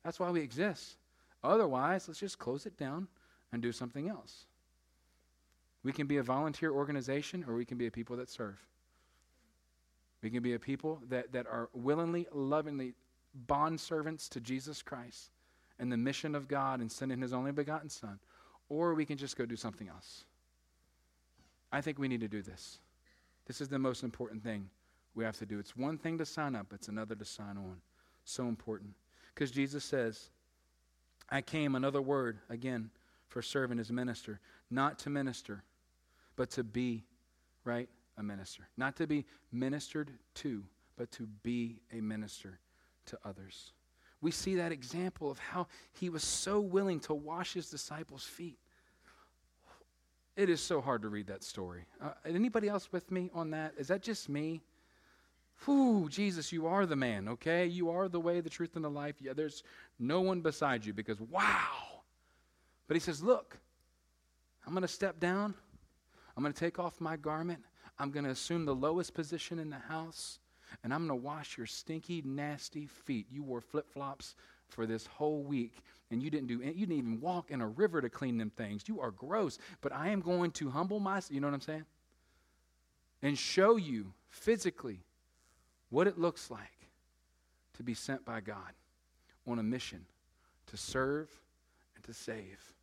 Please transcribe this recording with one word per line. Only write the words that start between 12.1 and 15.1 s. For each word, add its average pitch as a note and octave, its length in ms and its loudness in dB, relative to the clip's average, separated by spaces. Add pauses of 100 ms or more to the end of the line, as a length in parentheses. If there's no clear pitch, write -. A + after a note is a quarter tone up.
lovingly C#3+ 640 0 (500)
bondservants D#3 840 2
to B2+ 100 -4
Jesus C3 420 -4
Christ - 480 -10 (480)